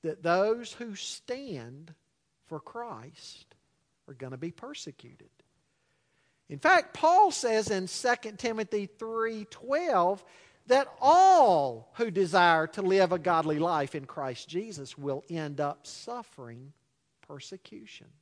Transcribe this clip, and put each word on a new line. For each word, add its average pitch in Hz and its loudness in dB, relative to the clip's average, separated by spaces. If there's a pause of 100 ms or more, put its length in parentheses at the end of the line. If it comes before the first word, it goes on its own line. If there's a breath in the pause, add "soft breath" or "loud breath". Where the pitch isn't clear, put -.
that 156 -8
those 208 0
who 226 -12
stand 165 -12 (540)
for 156 -12
Christ - -18 (540)
are 135 -20
gonna 127 -14
be 160 -10
persecuted. - -18 (1200)
In 143 -12
fact, 349 2
Paul 359 4
says 220 -2
in 190 -2
Second 220 -4
Timothy 220 -4
three 226 -8
twelve 233 0 (400 soft breath)
that 262 2 (120)
all 254 6
who 226 -2
desire 175 4
to 196 -10
live 190 4
a 180 -2
godly 156 0
life 156 -2
in 139 -10
Christ 131 -10
Jesus 165 -10
will 139 -6
end 151 -6
up 143 -6
suffering 139 -16 (540)
persecution. 190 -20 (140)